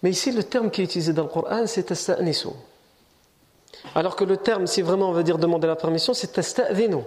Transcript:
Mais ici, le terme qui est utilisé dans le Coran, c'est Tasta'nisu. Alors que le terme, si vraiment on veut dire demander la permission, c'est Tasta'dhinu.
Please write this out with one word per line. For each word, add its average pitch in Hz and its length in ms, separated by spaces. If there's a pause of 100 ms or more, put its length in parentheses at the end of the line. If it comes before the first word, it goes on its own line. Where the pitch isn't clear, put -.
Mais 180 60
ici, 190 240
le 220 100
terme 233 260
qui 196 120
est - 20
utilisé 170 300
dans 156 100
le 147 60
Coran, 202 360
c'est 214 180
Tasta'nisu. 175 640 (1500)
Alors 175 220
que 202 80
le 190 100
terme, 196 320
si - 140
vraiment 190 260
on 180 60
veut 170 100
dire 165 140
demander 165 280
la 160 120
permission, 165 360
c'est 208 200
Tasta'dhinu. 196 720